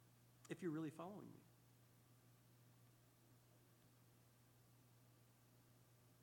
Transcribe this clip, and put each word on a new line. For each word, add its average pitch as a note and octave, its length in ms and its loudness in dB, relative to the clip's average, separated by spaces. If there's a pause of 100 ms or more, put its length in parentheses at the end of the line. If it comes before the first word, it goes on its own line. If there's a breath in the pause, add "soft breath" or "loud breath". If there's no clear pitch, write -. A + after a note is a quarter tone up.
(500)
if E3 120 6
you're F3+ 100 12
really D#3 200 12
following E3 400 2
me." - 100 -6 (4000)